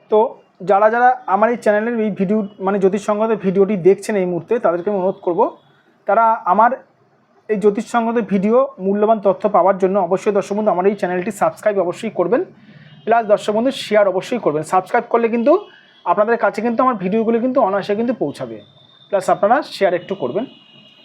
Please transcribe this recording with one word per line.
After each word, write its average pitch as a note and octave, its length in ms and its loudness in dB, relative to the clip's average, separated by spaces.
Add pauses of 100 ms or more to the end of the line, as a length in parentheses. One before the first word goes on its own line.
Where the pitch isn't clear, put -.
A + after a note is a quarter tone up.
তো A3 300 2 (240)
যারা G3+ 260 4
যারা A#3+ 200 2 (180)
আমার G3+ 220 2
এই B3 80 -2
চ্যানেলের A3+ 420 0
এই G#3+ 120 -2
ভিডিও, G3 360 -2 (120)
মানে G3 200 -2
জ্যোতিষ F#3+ 260 0
সংক্রান্ত G#3+ 360 0
ভিডিওটি G3 360 0
দেখছেন G3 380 2
এই F#3 100 0
মুহূর্তে, F3 340 -4
তাদেরকে F3 300 0
আমি G3+ 100 -2
অনুরোধ F#3+ 220 -2
করব, G3 360 -2 (480)
তারা A3 260 2
আমার A3+ 400 2 (760)
এই G#3+ 100 -2
জ্যোতিষ G#3 340 0
সংক্রান্ত A#3 380 -2
ভিডিও, G#3+ 380 2 (120)
মূল্যবান G#3 400 0
তথ্য G3 300 0
পাওয়ার F#3+ 280 2
জন্য F#3+ 220 0
অবশ্যই, F#3 320 -2
দর্শক G3 240 -2
বন্ধু, G#3+ 160 0
আমার F3+ 140 0
এই G#3 100 2
চ্যানেলটি F3+ 360 -4
সাবস্ক্রাইব G#3+ 480 -2
অবশ্যই F3+ 300 -4
করবেন, F#3+ 320 0 (600)
প্লাস, A3+ 220 2
দর্শক G3+ 280 0
বন্ধু, A#3 180 0
শেয়ার G#3 360 2
অবশ্যই F#3 320 -2
করবেন। D#3 240 -2
সাবস্ক্রাইব A#3 460 -2
করলে A#3 200 2
কিন্তু A#3+ 380 2 (380)
আপনাদের G#3+ 320 2
কাছে G#3 240 -2
কিন্তু A#3+ 220 0
আমার B3+ 120 0
ভিডিওগুলো A3 440 0
কিন্তু B3+ 220 0
অনায়াসে G3 340 0
কিন্তু A#3+ 180 -2
পৌঁছাবে, C3 440 -8 (520)
প্লাস G3 200 -2
আপনারা G3+ 320 2
শেয়ার F#3+ 320 -2
একটু F3 220 -4
করবেন। F#3+ 300 -4 (600)